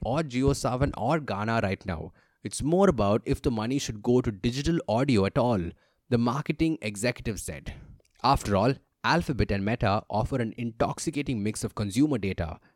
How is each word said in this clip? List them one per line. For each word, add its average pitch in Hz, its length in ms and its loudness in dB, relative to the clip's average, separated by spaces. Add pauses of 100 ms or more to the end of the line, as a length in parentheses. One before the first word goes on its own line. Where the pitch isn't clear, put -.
or 127 160 0
JioSaavn 135 760 0
or 147 240 0
Gaana 113 440 -2
right 95 220 -2
now. 82 280 -6 (300)
It's - 180 -8
more 180 280 4
about 110 360 2
if 139 160 -2
the 139 100 0
money 117 280 -2
should 107 240 -8
go 120 180 4
to 120 100 -2
digital 131 560 -2
audio 113 380 4
at 98 120 -2
all, 120 220 2 (500)
the 120 100 2
marketing 147 640 0
executive 107 560 -4
said. - 340 -10 (500)
After 120 320 2
all, 123 200 4 (280)
Alphabet 120 480 0
and 98 140 0
Meta 104 440 0
offer 117 280 -2
an 113 180 -2
intoxicating 127 880 -4
mix 107 200 -2
of 110 120 -6
consumer 117 440 2
data, 90 400 -4 (160)